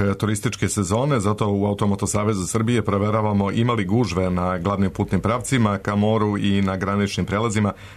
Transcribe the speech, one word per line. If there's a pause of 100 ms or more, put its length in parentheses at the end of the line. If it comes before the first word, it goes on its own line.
(200)
turističke
sezone,
zato
u
Automoto
Savezu
Srbije
proveravamo
ima
li
gužve
na
glavnim
putnim
pravcima,
ka
moru
i
na
graničnim
prelazima. (240)